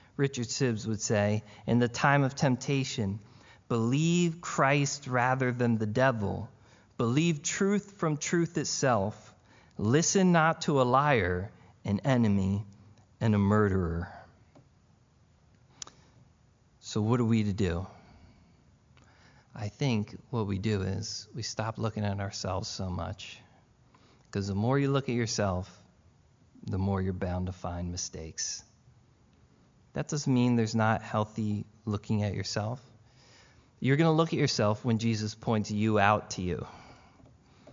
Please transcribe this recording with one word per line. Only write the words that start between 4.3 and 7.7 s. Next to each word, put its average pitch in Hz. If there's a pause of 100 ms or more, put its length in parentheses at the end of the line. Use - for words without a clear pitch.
Christ 143
rather 127
than 120
the 110
devil. 107 (480)
Believe 147
truth 202